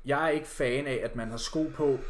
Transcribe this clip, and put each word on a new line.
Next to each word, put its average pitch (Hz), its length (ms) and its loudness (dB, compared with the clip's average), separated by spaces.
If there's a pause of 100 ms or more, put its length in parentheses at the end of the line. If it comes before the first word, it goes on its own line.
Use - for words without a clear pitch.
Jeg 139 200 2
er 165 40 4
ikke 151 200 2
fan 139 380 0
af, 127 180 0
at 113 120 -4
man 113 140 -4
har 113 60 -6
sko 156 400 -2
på, 143 220 4 (120)